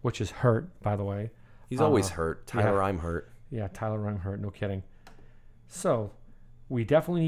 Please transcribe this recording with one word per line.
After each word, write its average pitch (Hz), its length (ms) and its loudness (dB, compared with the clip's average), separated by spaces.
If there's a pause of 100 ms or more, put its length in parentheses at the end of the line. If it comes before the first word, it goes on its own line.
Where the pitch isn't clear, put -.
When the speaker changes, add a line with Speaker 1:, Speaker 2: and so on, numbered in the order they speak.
Speaker 1:
which 123 180 -2
is 104 100 -2
hurt, 120 520 2
by 104 120 0
the 101 100 -2
way. 101 260 -4 (400)
Speaker 2:
He's 127 100 -2
always 120 300 4
Speaker 1:
Uh, - 40 -10
Speaker 2:
hurt. 82 320 -2
Tyler, 104 320 2
Speaker 1:
yeah. 95 60 2
Speaker 2:
I'm 95 140 0
hurt. 85 340 -6 (180)
Speaker 1:
Yeah, 107 220 -6
Tyler, 107 340 -4
I'm 104 120 -4
hurt. 98 200 -6
No 101 120 -6
kidding. 98 320 -6 (840)
So 117 440 -2 (580)
we 120 160 0
definitely 160 440 4